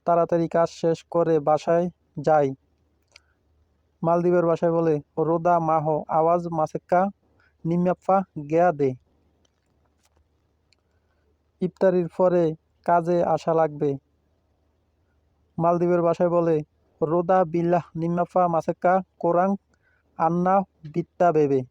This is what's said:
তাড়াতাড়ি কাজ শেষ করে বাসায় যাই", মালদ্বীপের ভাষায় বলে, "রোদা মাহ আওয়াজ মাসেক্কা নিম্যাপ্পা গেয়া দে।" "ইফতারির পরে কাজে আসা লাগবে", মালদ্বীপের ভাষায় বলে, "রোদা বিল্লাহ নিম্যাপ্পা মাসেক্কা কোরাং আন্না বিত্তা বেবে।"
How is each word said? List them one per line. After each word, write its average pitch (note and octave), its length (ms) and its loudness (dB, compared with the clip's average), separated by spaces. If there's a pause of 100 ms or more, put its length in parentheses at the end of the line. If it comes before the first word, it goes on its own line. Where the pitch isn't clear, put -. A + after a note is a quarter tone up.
তাড়াতাড়ি E3+ 460 0
কাজ E3 220 0
শেষ E3 280 -4 (120)
করে E3 300 0
বাসায় D#3 460 0 (320)
যাই", D3 300 2 (1500)
মালদ্বীপের F3 440 2
ভাষায় E3 280 0
বলে, E3 200 0 (240)
"রোদা E3 420 2
মাহ D#3 260 0 (240)
আওয়াজ E3 320 0 (100)
মাসেক্কা E3 480 -2 (640)
নিম্যাপ্পা F3 520 0 (300)
গেয়া E3+ 260 2
দে।" C#3+ 180 -2 (2750)
"ইফতারির F3+ 480 0
পরে F3+ 340 0 (440)
কাজে F3 380 0
আসা D#3+ 300 -2
লাগবে", D3+ 360 -2 (1700)
মালদ্বীপের F3 440 0
ভাষায় E3+ 280 0
বলে, E3 260 2 (440)
"রোদা F3 440 0
বিল্লাহ E3+ 400 0 (100)
নিম্যাপ্পা E3+ 540 -2
মাসেক্কা E3+ 460 -2 (240)
কোরাং F3 320 0 (680)
আন্না F3 360 0 (360)
বিত্তা E3+ 420 -2
বেবে।" C#3+ 280 2 (100)